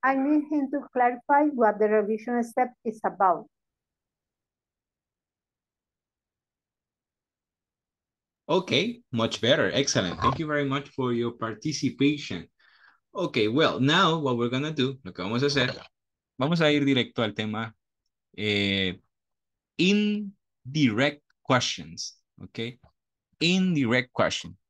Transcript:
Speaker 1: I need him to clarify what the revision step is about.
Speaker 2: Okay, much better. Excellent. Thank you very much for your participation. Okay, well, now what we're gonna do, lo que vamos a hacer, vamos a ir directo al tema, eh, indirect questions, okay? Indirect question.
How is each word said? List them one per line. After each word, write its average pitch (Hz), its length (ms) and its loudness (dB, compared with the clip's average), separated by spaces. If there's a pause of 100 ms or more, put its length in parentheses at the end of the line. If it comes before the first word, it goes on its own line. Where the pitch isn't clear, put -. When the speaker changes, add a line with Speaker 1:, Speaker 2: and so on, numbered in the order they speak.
Speaker 1:
I 269 120 2
need 294 360 2
him 285 200 0
to 285 80 -4 (140)
clarify 247 500 2 (100)
what 226 240 2
the 214 120 2
revision 220 540 0
step 247 260 -2 (140)
is 226 220 -6
about. 190 400 2 (4000)
Speaker 2:
Okay, 185 520 0 (100)
much 113 280 -2
better. 120 340 2
Excellent. 101 460 0
Thank - 200 0
you 156 80 -6
very 147 180 -2
much 139 240 -4
for 127 240 -2
your 117 180 -2
participation. 123 1160 -4 (680)
Okay, 139 320 0
well, 120 320 2
now 160 400 4
what 131 180 -2
we're 120 120 0
gonna 139 240 -4
do, 135 300 -2
lo 92 100 -14
que 90 100 -8
vamos 117 200 -2
a 143 40 2
hacer, 131 240 0 (680)
vamos 160 240 0
a 151 100 4
ir 143 120 2
directo 131 400 0
al 104 100 -2
tema, 110 400 -6 (640)
eh, 98 640 0 (800)
indirect 165 1500 0 (180)
questions, - 800 -2 (220)
okay? 113 360 -10 (640)
Indirect 156 720 2
question. - 460 -2 (120)